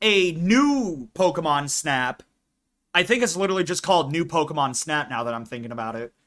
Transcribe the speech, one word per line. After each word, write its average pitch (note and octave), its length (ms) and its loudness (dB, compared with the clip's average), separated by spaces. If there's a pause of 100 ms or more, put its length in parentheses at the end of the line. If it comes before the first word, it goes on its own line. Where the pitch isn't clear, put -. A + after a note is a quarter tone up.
a G3 320 2
new G3 840 2
Pokemon D#3+ 560 0
Snap. C3 520 -2 (720)
I F3 80 6
think A#3 200 2
it's F3 140 0
literally F#3+ 280 0
just E3+ 180 -4
called D#3+ 300 4
New E3 120 0
Pokemon D3+ 520 0
Snap D3+ 340 -4
now A#2+ 140 -4
that A#2+ 100 -4
I'm A2+ 100 -10
thinking A#2 280 -12
about A2+ 240 -8
it. A#2 160 -10 (140)